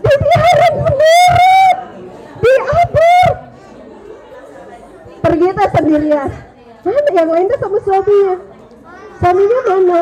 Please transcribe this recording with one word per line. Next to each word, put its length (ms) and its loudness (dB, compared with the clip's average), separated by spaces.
Dibiarin 720 2
sendiri, 680 2
diatur. 880 2
Pergi 320 0
teh 220 -2
sendirian. 540 -2
Mana 320 -2
yang 160 0
lain 220 0
teh 100 -4
sama 220 -6
suaminya? 520 0
Suaminya 380 0
mana? 320 0